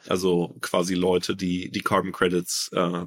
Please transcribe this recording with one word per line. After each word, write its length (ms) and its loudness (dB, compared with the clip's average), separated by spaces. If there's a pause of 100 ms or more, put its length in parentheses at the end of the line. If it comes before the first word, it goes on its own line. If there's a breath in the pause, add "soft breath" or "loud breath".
also 540 2
quasi 340 0
Leute, 400 2
die 340 -2
die 120 -4
Carbon 300 2
Credits, 600 0
äh, 340 0